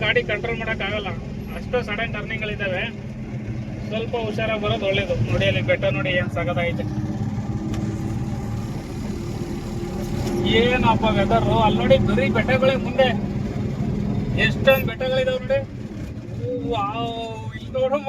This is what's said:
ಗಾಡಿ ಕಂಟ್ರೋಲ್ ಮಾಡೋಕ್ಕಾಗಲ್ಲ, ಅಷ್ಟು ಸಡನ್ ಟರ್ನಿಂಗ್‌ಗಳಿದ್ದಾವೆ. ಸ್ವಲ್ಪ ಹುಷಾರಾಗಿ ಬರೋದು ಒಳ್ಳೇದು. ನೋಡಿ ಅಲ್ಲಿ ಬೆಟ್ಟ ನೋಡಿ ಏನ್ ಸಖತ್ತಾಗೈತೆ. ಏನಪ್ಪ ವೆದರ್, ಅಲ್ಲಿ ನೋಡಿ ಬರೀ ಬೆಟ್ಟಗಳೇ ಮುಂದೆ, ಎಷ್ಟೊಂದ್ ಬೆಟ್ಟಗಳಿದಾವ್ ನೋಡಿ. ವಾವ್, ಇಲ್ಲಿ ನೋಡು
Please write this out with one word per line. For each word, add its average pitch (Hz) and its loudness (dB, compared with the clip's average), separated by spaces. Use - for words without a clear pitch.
ಗಾಡಿ 240 4
ಕಂಟ್ರೋಲ್ 226 -2
ಮಾಡೋಕ್ಕಾಗಲ್ಲ, 208 -2
ಅಷ್ಟು - -2
ಸಡನ್ 226 -2
ಟರ್ನಿಂಗ್‌ಗಳಿದ್ದಾವೆ. 208 -4
ಸ್ವಲ್ಪ 220 -4
ಹುಷಾರಾಗಿ 214 -2
ಬರೋದು 208 0
ಒಳ್ಳೇದು. 196 0
ನೋಡಿ 185 4
ಅಲ್ಲಿ - 2
ಬೆಟ್ಟ 190 2
ನೋಡಿ 185 0
ಏನ್ 170 -2
ಸಖತ್ತಾಗೈತೆ. 170 0
ಏನಪ್ಪ 226 4
ವೆದರ್, 208 4
ಅಲ್ಲಿ 208 4
ನೋಡಿ 269 8
ಬರೀ 220 4
ಬೆಟ್ಟಗಳೇ 262 4
ಮುಂದೆ, 262 4
ಎಷ್ಟೊಂದ್ 262 4
ಬೆಟ್ಟಗಳಿದಾವ್ 254 0
ನೋಡಿ. 269 2
ವಾವ್, 214 -2
ಇಲ್ಲಿ - -10
ನೋಡು 262 2